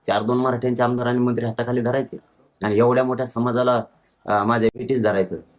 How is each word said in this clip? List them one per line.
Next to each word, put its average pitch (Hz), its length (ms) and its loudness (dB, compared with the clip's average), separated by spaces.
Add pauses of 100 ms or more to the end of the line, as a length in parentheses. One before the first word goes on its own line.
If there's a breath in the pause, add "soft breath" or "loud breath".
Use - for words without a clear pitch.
चार 104 160 0
दोन 120 140 0
मराठ्यांचे 123 460 0
आमदार 120 240 0
आणि 120 120 0
मंत्री 120 280 0
हाताखाली 120 340 -2
धरायचे 123 360 -2 (460)
आणि 104 160 0
एवढ्या 123 260 4
मोठ्या 127 220 -2
समाजाला, 120 560 0 (440 soft breath)
अ, 104 160 0
माझ्या 110 260 2 (100)
विटीस 123 240 -2
धरायचं 95 340 0 (220)